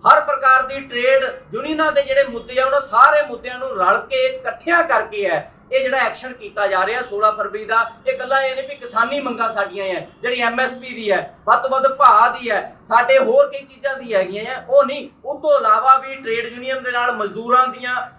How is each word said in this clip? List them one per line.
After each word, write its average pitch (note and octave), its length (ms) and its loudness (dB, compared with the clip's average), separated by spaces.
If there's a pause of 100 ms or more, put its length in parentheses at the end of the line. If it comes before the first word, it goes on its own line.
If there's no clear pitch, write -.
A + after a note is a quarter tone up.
ਹਰ C#4+ 160 8
ਪ੍ਰਕਾਰ C4 440 2
ਦੀ C#4 140 -8
ਟ੍ਰੇਡ C4 440 2 (300)
ਯੂਨੀਅਨਾਂ D4+ 380 -2
ਦੇ C#4 120 2
ਜਿਹੜੇ C4+ 200 2
ਮੁੱਦੇ A#3+ 380 -4
ਆ, C4 40 2
ਉਹਨਾਂ C#4 160 0
ਸਾਰੇ C#4+ 440 4
ਮੁੱਦਿਆਂ B3 340 -10
ਨੂੰ C4 180 -8
ਰਲ F#3+ 200 4
ਕੇ C4 280 -2
ਇਕੱਠਿਆਂ D#4+ 580 -2
ਕਰਕੇ G#3 460 -2
ਹੈ D#3 220 -4 (200)
ਇਹ C4 100 0
ਜਿਹੜਾ C4 160 -2
ਐਕਸ਼ਨ B3+ 360 -4
ਕੀਤਾ G#3 340 -6
ਜਾ F#3+ 180 0
ਰਿਹਾ A#3 160 -4
ਸੋਲਾਂ G#3 300 0
ਫਰਵਰੀ G#3+ 340 -8
ਦਾ। A3+ 260 0 (160)
ਇਹ B3+ 60 -2
ਇਕੱਲਾ C4 280 -2
ਇਹ C4 140 -4
ਨਹੀਂ C4+ 120 -8
ਵੀ C#4+ 80 -12
ਕਿਸਾਨੀ A#3+ 440 -4
ਮੰਗਾਂ A#3 300 -4
ਸਾਡੀਆਂ G3 360 -6
ਹੈ, F3 240 -6 (120)
ਜਿਹੜੀ A#3+ 200 -4
ਐਮ A#3 180 -2
ਐਸ B3 140 -2
ਪੀ B3+ 200 -14
ਦੀ A3 180 -4
ਹੈ, - 340 -2
ਵੱਧ A#3+ 160 4
ਤੋਂ C4 80 -4
ਵੱਧ C4 180 2
ਭਾਅ B3 520 4
ਦੀ A#3 120 -4
ਹੈ, - 320 -4
ਸਾਡੇ A#3+ 340 2
ਹੋਰ C4+ 300 4
ਕਈ C#4 180 -12
ਚੀਜ਼ਾਂ C4+ 320 -8
ਦੀ A#3 160 -8
ਹੈਗੀਆਂ G3+ 420 -4
ਆ, - 140 -12
ਉਹ C4+ 160 6
ਨਹੀਂ। C#4 240 -8 (160)
ਉਸ C#4+ 160 -8
ਤੋਂ D4 180 4
ਇਲਾਵਾ A3+ 380 4
ਵੀ C4+ 180 -6
ਟ੍ਰੇਡ A3+ 300 -4
ਯੂਨੀਅਨ B3 380 -8
ਦੇ B3 80 -6
ਨਾਲ A#3+ 240 -2
ਮਜ਼ਦੂਰਾਂ A#3 520 0
ਦੀਆਂ B3 280 -6 (240)